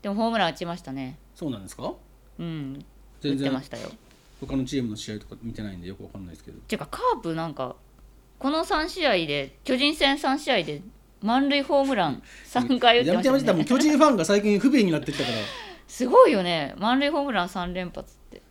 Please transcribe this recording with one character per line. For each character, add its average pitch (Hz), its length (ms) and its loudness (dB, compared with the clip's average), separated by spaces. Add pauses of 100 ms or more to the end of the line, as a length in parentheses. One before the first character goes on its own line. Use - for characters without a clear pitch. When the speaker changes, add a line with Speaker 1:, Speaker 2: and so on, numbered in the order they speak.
Speaker 1:
で 208 60 -8
も 196 60 -4
ホ 220 140 0
ー - 20 0
ム 226 80 -2
ラ 185 80 2
ン 160 40 0
打 - 40 -10
ち 175 120 -8
ま 170 100 -8
し - 60 -18
た 135 100 -12
ね。 135 260 -10 (160)
Speaker 2:
そ 156 140 -8
う - 20 -4
な 110 80 -8
ん 98 40 -14
で 95 60 -16
す - 80 -18
か？ 220 180 -8 (440)
Speaker 1:
う 170 40 -10
ん。 143 420 -8 (360)
Speaker 2:
全 139 160 -2
然 - 20 -4
Speaker 1:
打 - 20 -4
っ 139 40 -4
て 135 60 0
ま 131 120 -4
し - 60 -18
た 117 100 -12
よ。 - 120 -12 (500)
Speaker 2:
他 135 160 -6
の 131 80 -2
チ 135 140 -4
ー 127 60 -2
ム 113 60 -4
の 104 60 -8
試 107 180 -10
合 104 40 -10
と - 80 -16
か - 160 -18
見 113 100 -10
て 110 100 -10
な 101 100 -10
い 92 40 -14
ん 87 40 -14
で 90 80 -12
よ 98 80 -12
く - 80 -18
わ - 60 -20
か - 80 -16
ん 92 80 -14
な 85 40 -16
い 78 40 -18
で - 40 -20
す - 60 -20
け - 80 -20
ど。 - 80 -20
Speaker 1:
て - 160 -6
か、 - 100 -10
カ - 140 -12 (160)
ー - 20 -
プ 165 160 -6
な 165 120 -4
ん 160 80 -10
か、 127 200 -8 (640)
こ 269 120 -2
の 320 140 -2
三 320 240 -2
試 359 160 -4
合 254 80 4 (140)
で、 143 380 -4
巨 254 120 0
人 294 200 2
戦 269 200 2
三 269 220 0
試 277 140 -2
合 196 100 2
で 147 200 -6 (380)
満 254 280 2
塁 277 140 2
ホ 277 200 2
ー - 20 2
ム 269 120 0
ラ 165 140 2
ン - 120 -8 (220)
三 247 340 0
回 240 220 6
打 - 20 0
っ - 20 0
て 170 80 2
ま - 100 2
し - 0 -
た - 0 -
ね。 - 40 2
Speaker 2:
や 262 60 6
め 269 80 4
て 247 80 0
や 190 60 4
め 156 100 2
て、 240 100 2
も - 20 4
う - 40 2
巨 302 80 4
人 294 100 4
フ 311 60 8
ァ 294 60 8
ン 233 60 4
が 165 80 2
最 202 160 4
近 208 200 2
不 269 80 4
憫 254 160 6
に 175 80 2
な 151 60 0
っ - 40 -2
て 151 80 -6
き - 80 -6
た 135 60 -2
か 120 60 -2
ら。 113 60 -2 (520)
Speaker 1:
す - 180 -4
ご 440 220 10
い 302 40 4
よ 190 120 2
ね。 165 340 -2
満 240 220 2
塁 285 100 2
ホ 302 120 0
ー - 20 -
ム 277 80 -4
ラ 190 100 0
ン 180 60 -4
三 175 260 -6
連 180 160 -6
発 - 240 -14
っ - 20 -20 (140)
て。 - 200 -20